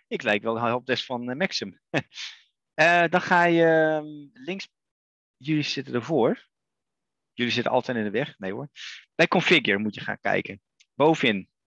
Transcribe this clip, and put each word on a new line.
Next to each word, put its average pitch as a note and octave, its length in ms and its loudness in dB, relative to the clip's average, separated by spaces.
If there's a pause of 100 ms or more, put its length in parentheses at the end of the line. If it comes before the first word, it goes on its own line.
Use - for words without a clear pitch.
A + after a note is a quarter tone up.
Ik G3+ 140 -8
lijk G#2 220 0
wel A2+ 100 -2
de A2+ 60 -4
helpdesk A#2+ 460 -2
van, A#2+ 240 -8
eh, B2+ 60 -6
Maxim. C#3 540 -6
<laughs> - 200 -4 (640)
Eh, E3+ 340 4
dan F3 140 2
ga F3 220 4
je, E3+ 220 4
ehm, D3+ 760 0
links. F#3+ 260 -10 (680)
Jullie D3 260 -2
zitten C3 300 -6
ervoor. B2+ 560 0 (840)
Jullie A#2+ 200 -2
zitten A#2+ 180 0
altijd B2 260 0
in G#2+ 60 -2
de G#2 60 -4
weg. A2+ 280 -6
Nee F#2+ 140 -8
hoor. C3 180 -10 (460)
Bij F3 120 4
Configure A#2+ 500 2
moet G#2 180 -4
je - 60 -12
gaan - 180 -8
kijken. G2 420 -4 (320)
Bovenin, C3+ 560 2 (180)